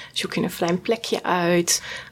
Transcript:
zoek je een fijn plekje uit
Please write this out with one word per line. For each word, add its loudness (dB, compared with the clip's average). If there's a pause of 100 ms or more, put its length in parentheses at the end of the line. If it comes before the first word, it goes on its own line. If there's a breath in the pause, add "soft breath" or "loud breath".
(140 loud breath)
zoek -4
je 0
een 0
fijn 0
plekje -2
uit 2 (280 loud breath)